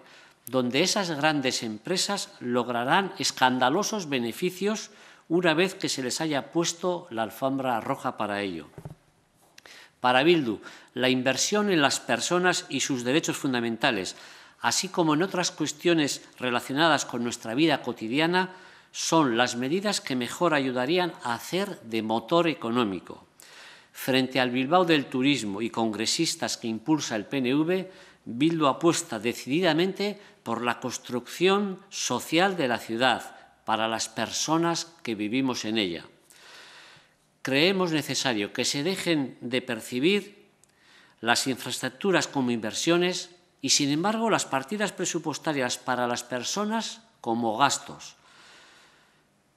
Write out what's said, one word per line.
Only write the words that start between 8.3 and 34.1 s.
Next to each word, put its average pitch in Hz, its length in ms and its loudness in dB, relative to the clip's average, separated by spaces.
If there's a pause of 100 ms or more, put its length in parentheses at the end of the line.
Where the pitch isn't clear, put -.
ello. 82 240 -6 (1300)
Para 127 200 6
Bildu, 143 380 4 (360)
la 123 120 2
inversión 131 640 2
en 165 100 4
las 131 200 2
personas 175 640 0
y 131 140 -4
sus 123 240 -4
derechos 151 320 0
fundamentales, 117 800 0 (420)
así 117 300 0
como 160 240 2
en 151 100 2
otras 180 260 -2
cuestiones 156 720 0 (160)
relacionadas 131 680 2
con 120 180 -4
nuestra 117 320 -6
vida 147 260 4
cotidiana, 160 680 0 (420)
son 143 460 2
las 120 180 2
medidas 180 460 -2
que 135 160 -4
mejor 156 360 0
ayudarían 139 600 0 (100)
a 117 120 -2
hacer 180 480 -4
de 113 180 -2
motor 117 480 2
económico. 117 760 -4 (680)
Frente 131 480 2
al 127 100 2
Bilbao 139 320 4
del 156 220 4
turismo 117 560 0
y 117 80 -2
congresistas 113 880 -2
que 120 100 -8
impulsa 123 480 0
el 101 100 -4
P - 120 -4
N 127 180 0
V, 180 360 0 (340)
Bildu 147 420 2
apuesta 135 520 2
decididamente 170 1000 0 (240)
por 113 180 -4
la 120 200 -2
construcción 180 1080 -2
social 175 680 0
de 147 100 0
la 117 100 2
ciudad 113 600 0 (260)
para 110 240 0
las 113 220 -2
personas 160 800 -2 (100)